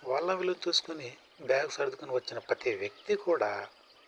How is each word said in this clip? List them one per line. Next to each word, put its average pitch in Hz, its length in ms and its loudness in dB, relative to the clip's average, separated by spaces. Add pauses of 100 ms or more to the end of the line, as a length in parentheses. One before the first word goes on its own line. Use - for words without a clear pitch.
వాళ్ళ 160 300 2
వీళ్ళని 180 340 0
చూసుకొని 156 500 -2 (240)
బ్యాగ్ 135 280 2
సర్దుకొని 139 420 -2
వచ్చిన 123 280 0
ప్రతి 120 360 0
వ్యక్తి 101 400 -2
కూడా 170 520 0 (400)